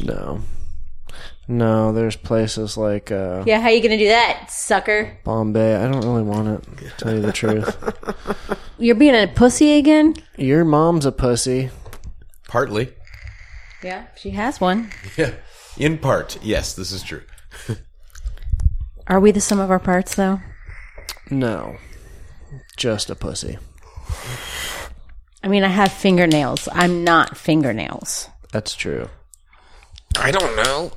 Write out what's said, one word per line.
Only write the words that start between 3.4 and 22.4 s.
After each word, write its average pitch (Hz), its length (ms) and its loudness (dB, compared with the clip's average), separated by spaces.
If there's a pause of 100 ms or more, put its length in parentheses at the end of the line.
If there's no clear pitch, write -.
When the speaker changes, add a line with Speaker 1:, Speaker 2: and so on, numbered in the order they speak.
Speaker 2:
Yeah, 214 140 4
how 233 100 2
you 226 120 4
gonna 220 160 2
do 208 100 4
that, 220 440 2
sucker? 214 760 -2
Speaker 1:
Bombay. 110 500 2
I 107 160 0
don't 127 140 0
really 117 180 2
want 107 240 -2
it, - 300 -6
to - 200 -16
tell 110 160 -4
you 110 80 0
the 104 120 0
truth. 107 420 0 (920)
Speaker 2:
<laughs> - 100 -16
You're 233 180 4
being 269 200 8
a 202 120 4
pussy 269 500 6
again? 302 380 6 (220)
Speaker 1:
Your 139 260 4
mom's 160 420 4
a 131 60 2
pussy. 127 600 0 (760)
Speaker 3:
Partly. 117 460 -2 (880)
Speaker 2:
Yeah, 185 220 -10 (100)
she - 140 -12
has 208 320 -4
one. 202 300 0 (260)
Speaker 3:
Yeah. 139 140 0 (460)
In 151 200 0
part, 117 460 0
yes, 101 320 -2
this 92 160 -8
is 92 120 -8
true. 71 200 -12 (440)
<laughs> - 1400 -4
Speaker 2:
Are 190 120 4
we 208 120 8
the 196 100 0
sum 202 180 2
of 190 120 0
our 185 80 4
parts, 185 360 0
though? 190 240 2 (920)
Speaker 1:
No. 113 460 -2 (1000)